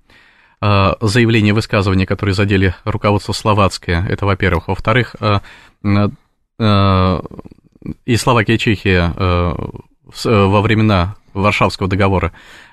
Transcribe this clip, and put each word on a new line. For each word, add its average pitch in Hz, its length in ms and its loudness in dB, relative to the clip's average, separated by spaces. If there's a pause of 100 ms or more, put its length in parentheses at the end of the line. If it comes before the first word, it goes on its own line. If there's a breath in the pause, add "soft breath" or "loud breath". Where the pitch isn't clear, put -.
(640 soft breath)
э, 98 380 2
заявления, 113 540 2
высказывания, 98 520 0
которые 98 280 -2
задели 98 400 0 (100)
руководство 104 480 -2
словацкое. 98 760 -2
Это, - 180 -4
во-первых. 92 420 0
Во-вторых, 113 520 -2
э, 104 200 0 (440 loud breath)
м, 101 320 0 (420)
э, 98 640 2 (880)
и 120 100 0
Словакия, 117 400 2
и - 20 2
Чехия, 92 580 0
э, 87 380 -2 (520)
в - 100 -20
с-, - 100 -8
э, 104 200 2
во 101 160 2
времена 107 540 0 (180)
Варшавского 98 540 -2
договора, 95 440 0 (400 loud breath)